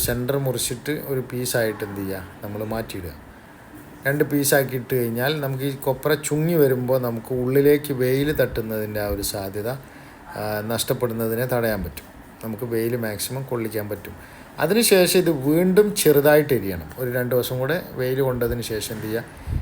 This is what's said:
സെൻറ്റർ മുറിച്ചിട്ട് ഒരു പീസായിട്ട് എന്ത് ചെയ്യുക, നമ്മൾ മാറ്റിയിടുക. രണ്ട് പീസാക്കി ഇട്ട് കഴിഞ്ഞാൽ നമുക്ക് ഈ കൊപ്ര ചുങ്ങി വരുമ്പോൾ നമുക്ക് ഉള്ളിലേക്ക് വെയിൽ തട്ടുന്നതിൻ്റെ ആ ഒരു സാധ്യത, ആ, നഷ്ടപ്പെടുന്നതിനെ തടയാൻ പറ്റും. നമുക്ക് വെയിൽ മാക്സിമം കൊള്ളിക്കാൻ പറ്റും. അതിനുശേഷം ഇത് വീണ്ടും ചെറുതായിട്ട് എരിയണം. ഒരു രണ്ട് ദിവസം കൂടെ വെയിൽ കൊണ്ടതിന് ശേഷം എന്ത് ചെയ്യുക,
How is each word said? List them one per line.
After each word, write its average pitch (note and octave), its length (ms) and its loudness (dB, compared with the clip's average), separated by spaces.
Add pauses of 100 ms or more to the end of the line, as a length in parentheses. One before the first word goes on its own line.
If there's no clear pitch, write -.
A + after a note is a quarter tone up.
സെൻറ്റർ B2 300 0 (100)
മുറിച്ചിട്ട് B2+ 480 -4 (180)
ഒരു C3 180 -2
പീസായിട്ട് A#2+ 560 -2
എന്ത് G2 160 -8
ചെയ്യുക, F#2+ 180 -6 (220)
നമ്മൾ G#2 200 -6 (100)
മാറ്റിയിടുക. G2 420 -8 (920)
രണ്ട് D3 260 2
പീസാക്കി C#3 480 2
ഇട്ട് A#2+ 180 -6
കഴിഞ്ഞാൽ A#2+ 340 0 (120)
നമുക്ക് C3+ 260 -4
ഈ - 20 -6 (140)
കൊപ്ര C3+ 260 0 (160)
ചുങ്ങി D#3 340 0
വരുമ്പോൾ C3 360 4 (100)
നമുക്ക് A#2 240 -6 (100)
ഉള്ളിലേക്ക് C#3 600 4
വെയിൽ C3 280 2 (120)
തട്ടുന്നതിൻ്റെ G#2+ 640 -2
ആ - 80 -4
ഒരു G2+ 180 -4
സാധ്യത, G2+ 380 -6 (720)
ആ, - 20 -4 (300)
നഷ്ടപ്പെടുന്നതിനെ A2+ 800 -2
തടയാൻ A2+ 320 0
പറ്റും. - 200 -10 (380)
നമുക്ക് A2+ 300 -8
വെയിൽ A#2 200 0 (120)
മാക്സിമം A2 460 -6
കൊള്ളിക്കാൻ A2 400 -4
പറ്റും. - 240 -10 (480)
അതിനുശേഷം F#3+ 600 6
ഇത് D#3+ 80 4 (160)
വീണ്ടും F#3 400 6 (140)
ചെറുതായിട്ട് D3 580 6
എരിയണം. F#2 300 -6 (100)
ഒരു B2+ 180 -2
രണ്ട് B2 180 -2
ദിവസം B2 260 0
കൂടെ C#3 160 0 (220)
വെയിൽ B2+ 280 -2
കൊണ്ടതിന് A#2+ 440 -2
ശേഷം G#2+ 240 -4
എന്ത് G#2+ 120 -8
ചെയ്യുക, A2 160 -4 (380)